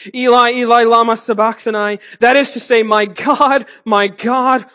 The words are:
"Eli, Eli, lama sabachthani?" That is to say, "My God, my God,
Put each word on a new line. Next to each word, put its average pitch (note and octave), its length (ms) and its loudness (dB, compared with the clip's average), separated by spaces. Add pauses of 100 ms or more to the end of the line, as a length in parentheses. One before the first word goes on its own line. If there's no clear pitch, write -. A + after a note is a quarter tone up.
(140)
"Eli, B3 380 2
Eli, A#3+ 320 2
lama A3+ 320 2
sabachthani?" G#3+ 840 -4 (220)
That B3 160 4
is C#4 160 0
to - 80 -10
say, A3+ 240 0
"My G#3+ 220 0
God, C4+ 640 -2 (180)
my G3+ 240 0
God, B3+ 640 -2